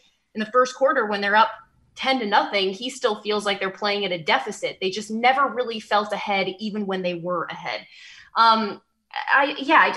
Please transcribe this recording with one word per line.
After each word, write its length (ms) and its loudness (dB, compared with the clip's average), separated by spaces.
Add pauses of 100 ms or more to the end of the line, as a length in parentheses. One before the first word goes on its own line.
(340)
in 60 -6
the 120 -6
first 220 2
quarter, 320 2
when 140 -4
they're 160 2
up 140 6 (440)
ten 260 0
to 60 -4
nothing, 460 2
he 180 -8
still 320 -2
feels 240 -2
like 140 -2
they're 100 -2
playing 340 -2
at 80 -4
a 100 -4
deficit. 580 -2
They 100 -2
just 200 -8
never 380 2
really 320 -4
felt 320 0
ahead, 360 -2 (100)
even 280 -6
when 160 -4
they 120 -4
were 300 -4
ahead. 420 -10 (500)
Um, 460 4 (280)
I, 480 2
yeah, 380 4